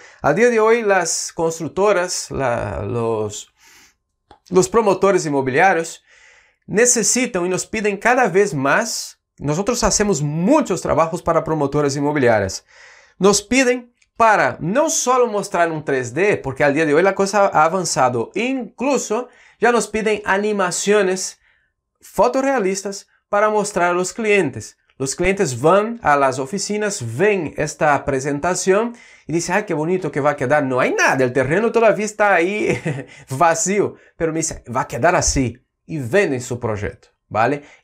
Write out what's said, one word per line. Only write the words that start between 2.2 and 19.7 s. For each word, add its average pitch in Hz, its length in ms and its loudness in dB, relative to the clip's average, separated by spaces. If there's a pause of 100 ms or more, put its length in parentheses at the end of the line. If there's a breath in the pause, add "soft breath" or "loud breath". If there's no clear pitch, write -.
la, 120 520 -4
los, 110 720 -6 (1000 soft breath)
los 180 180 4
promotores 190 560 2
inmobiliarios 156 800 0 (640 soft breath)
necesitan 233 800 0
y - 20 -2
nos 185 180 -4
piden 202 300 -4
cada 240 320 2
vez 180 260 2
más. 151 640 -2 (180)
Nosotros 196 440 -2
hacemos 202 380 0
muchos 175 640 0
trabajos 160 400 -2
para 160 200 0
promotoras 147 540 -2
inmobiliarias. 123 680 0 (560 loud breath)
Nos 196 220 4
piden 247 500 0 (240)
para 202 440 4
no 240 280 0
solo 247 380 0
mostrar 196 440 0
un 151 140 -6
tres 127 300 -2
D, 190 240 2
porque 135 260 -2
al 143 80 4
día 160 140 2
de 143 80 2
hoy 165 80 4
la 190 120 4
cosa 196 380 2
ha 156 120 4
avanzado. 151 680 0
Incluso 247 920 -4 (320 soft breath)
ya 233 120 2